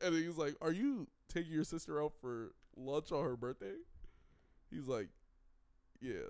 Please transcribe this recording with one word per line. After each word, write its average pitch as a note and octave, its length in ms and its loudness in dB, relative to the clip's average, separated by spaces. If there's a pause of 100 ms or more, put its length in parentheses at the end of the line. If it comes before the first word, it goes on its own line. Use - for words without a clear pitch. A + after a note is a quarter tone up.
And F3 120 6
then E3 80 6
he E3+ 60 -2
was E3 100 -2
like, D3+ 240 2
"Are E3 100 4
you A#3 340 2 (220)
taking E3+ 240 -2
your D#3 120 4
sister D#3 380 -2
out D3+ 100 2 (100)
for A#2 300 -4 (240)
lunch C#3+ 360 0
on C#3+ 120 4
her B2+ 120 0
birthday?" B2 380 -4 (960)
He's C#3+ 160 -6
like, A2 220 0 (920)
"Yeah, B2+ 120 -4 (160)